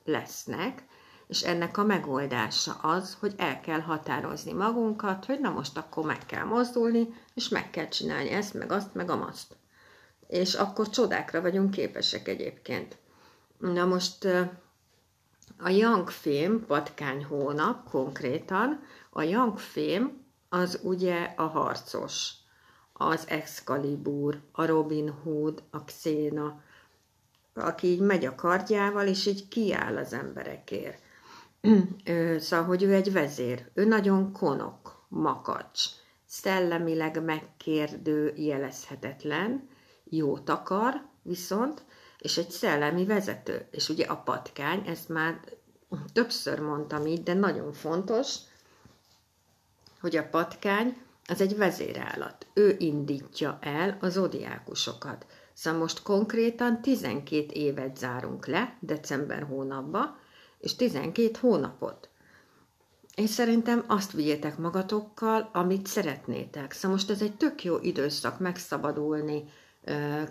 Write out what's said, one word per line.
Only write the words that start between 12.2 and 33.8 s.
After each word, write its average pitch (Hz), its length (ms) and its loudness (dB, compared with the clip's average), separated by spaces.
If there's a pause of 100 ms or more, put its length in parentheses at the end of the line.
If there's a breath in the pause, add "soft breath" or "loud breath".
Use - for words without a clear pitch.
egyébként. - 680 -6 (600 soft breath)
Na 175 280 2
most, 180 380 0
ö, 180 180 4 (1160)
a 175 120 -2
Yang 220 400 6
Fém 170 560 0
patkány 143 580 -2
hónap 147 640 0
konkrétan, 160 920 0 (300 loud breath)
a - 120 -4
Yang 214 380 2
Fém 156 640 -2 (260)
az 180 340 0
ugye 180 520 0
a 160 80 0
harcos, - 880 -2 (640 soft breath)
az 160 340 0
Excalibur, 143 1160 -2 (100)
a 160 140 0
Robin 151 480 2 (100)
Hood, 156 480 -2
a 151 120 -10
Xena, 151 800 -2 (920 loud breath)
aki - 340 -2
így 180 120 4
megy 196 260 4
a 131 100 -4
kardjával, 202 720 2
és 190 180 2
így 196 220 0
kiáll 190 500 0
az 139 160 -6
emberekért. - 920 -8 (640 loud breath)
<clears throat> 202 400 8
Ö, 170 340 2
szóval, 165 260 2
hogy 180 180 2
ő 196 100 6
egy 196 180 6
vezér, 135 640 0
ő 196 120 4